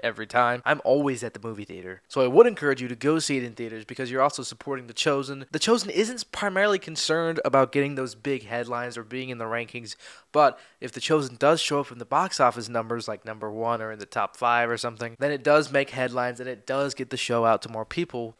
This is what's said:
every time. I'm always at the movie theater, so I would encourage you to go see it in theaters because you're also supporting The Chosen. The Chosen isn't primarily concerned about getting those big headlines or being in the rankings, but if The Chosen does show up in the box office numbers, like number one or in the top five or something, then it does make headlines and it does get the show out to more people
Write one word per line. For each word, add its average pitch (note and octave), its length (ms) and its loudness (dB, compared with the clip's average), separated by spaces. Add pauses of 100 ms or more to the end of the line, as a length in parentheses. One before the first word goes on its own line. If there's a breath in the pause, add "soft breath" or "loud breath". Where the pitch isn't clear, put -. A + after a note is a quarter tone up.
every A2 240 -4
time. B2 360 2
I'm - 200 2
always C3 400 2
at A2 100 -10
the G#2 80 -14
movie G#2+ 220 -10
theater, F#2 420 -14
so - 140 -2
I B2+ 80 4
would F#3+ 180 10
encourage C#3+ 340 0
you B2 60 -6
to A#2+ 80 -8
go C#3+ 240 0
see C#3+ 200 -2
it B2 40 -4
in A#2 120 -10
theaters A2+ 300 -10
because B2 280 -8
you're C3 100 2
also C#3+ 220 2
supporting C3 420 -10
The A#2 60 -18
Chosen. C#3 580 -2
The D#3 80 -4
Chosen A3 320 2
isn't A3+ 400 -2
primarily G3+ 480 2
concerned D#3+ 640 -2
about C3 280 4
getting C#3+ 240 0
those B2+ 180 -6
big C3 300 -6
headlines A#2+ 520 -6
or A#2 60 -10
being B2+ 280 -8
in A#2 100 -8
the A2+ 60 -6
rankings, A#2 500 -8 (360 loud breath)
but D3 280 6 (220 loud breath)
if B2 100 -8
The A#2+ 80 -12
Chosen C#3+ 360 0
does D#3 260 4
show C#3+ 180 0
up C3+ 100 -8
in A#2+ 60 -16
the A#2+ 80 -14
box D#3+ 340 0
office A#2+ 300 4
numbers, A#2 400 -4
like G#2+ 160 -8
number A2 260 -8
one A2+ 300 -2
or A2 100 -8
in G#2+ 80 -12
the G2+ 60 -12
top - 320 -4
five A#2+ 320 2
or A#2 80 -2
something, A#2 420 -8
then D3 140 0
it C#3 100 -6
does D3 300 4
make C#3 180 2
headlines B2 500 -2
and B2+ 80 -8
it A2+ 180 -12
does C3+ 260 -2
get C3 160 -8
the C3 80 -6
show A#2 300 2
out A2 160 4
to - 80 -12
more A2 160 -8
people A#2+ 540 -6